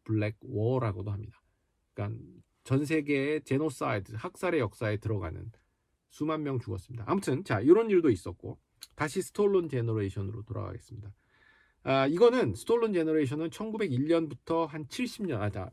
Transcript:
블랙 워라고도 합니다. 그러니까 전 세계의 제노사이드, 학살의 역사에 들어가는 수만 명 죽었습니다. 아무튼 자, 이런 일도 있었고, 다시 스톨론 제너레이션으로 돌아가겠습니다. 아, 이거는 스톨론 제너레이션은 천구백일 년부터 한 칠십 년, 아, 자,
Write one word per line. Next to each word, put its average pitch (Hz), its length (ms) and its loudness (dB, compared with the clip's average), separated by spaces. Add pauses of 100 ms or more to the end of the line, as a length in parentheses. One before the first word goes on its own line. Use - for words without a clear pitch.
블랙 107 380 0
워라고도 110 680 -2
합니다. 107 320 -10 (520)
그러니까 110 260 -6 (420)
전 135 220 0
세계의 147 600 0
제노사이드, 131 720 -2
학살의 170 440 -2
역사에 107 380 -2
들어가는 92 520 -4 (600)
수만 156 320 -2
명 135 180 -2
죽었습니다. 104 480 -10
아무튼 165 340 0
자, 101 180 -2
이런 196 280 8
일도 170 220 6
있었고, - 480 -4 (360)
다시 156 280 -2
스톨론 196 480 2
제너레이션으로 107 720 -2
돌아가겠습니다. 101 680 -10 (760)
아, 135 220 4
이거는 180 480 6
스톨론 226 380 0
제너레이션은 156 580 0
천구백일 208 580 -2
년부터 165 580 0
한 151 220 -10
칠십 233 360 -6
년, 127 160 -2
아, 104 80 0
자, 92 240 -6